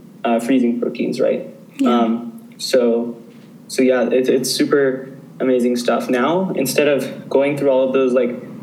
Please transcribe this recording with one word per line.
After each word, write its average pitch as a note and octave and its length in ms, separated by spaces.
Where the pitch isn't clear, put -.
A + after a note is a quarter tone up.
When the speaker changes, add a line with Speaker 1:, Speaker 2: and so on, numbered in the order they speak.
Speaker 1:
uh, A#2 160
freezing A#2+ 400
proteins, - 400
right? - 280
Speaker 2:
Yeah. C4+ 120
Speaker 1:
Um, - 580
so, A#2+ 640
so - 140
yeah, B2+ 280
it's, B2+ 200
it's B2+ 200
super C#3 640
amazing B2 360
stuff. A#2+ 340
Now, D#3 420
instead C#3+ 360
of - 420
going C#3+ 280
through C#3+ 120
all C3 160
of B2+ 80
those, C3 200
like, A#2+ 220